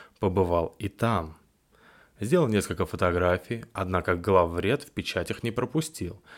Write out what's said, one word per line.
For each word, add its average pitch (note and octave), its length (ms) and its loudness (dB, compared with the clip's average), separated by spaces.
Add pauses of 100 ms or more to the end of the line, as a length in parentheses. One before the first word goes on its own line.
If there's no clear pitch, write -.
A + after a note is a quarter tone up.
(200)
побывал F2 580 0
и G#2 100 -6
там. G2 480 -2 (840)
Сделал D3 260 4
несколько G2+ 400 0
фотографий, F2+ 880 0
однако F#2 420 -2
главред F2 680 2
в - 80 -20
печатях - 500 -6
не A#2 80 -2
пропустил, A#2+ 720 -6 (160)